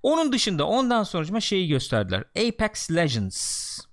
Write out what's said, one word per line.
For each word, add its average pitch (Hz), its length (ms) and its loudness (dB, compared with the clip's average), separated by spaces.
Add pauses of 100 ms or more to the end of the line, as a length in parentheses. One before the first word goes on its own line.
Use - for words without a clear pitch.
Onun 311 300 2
dışında 180 340 0
ondan 240 360 2
sonracıma 180 380 -2
şeyi 190 280 0
gösterdiler. 104 520 0
Apex 220 680 -2
Legends. 123 880 -2 (140)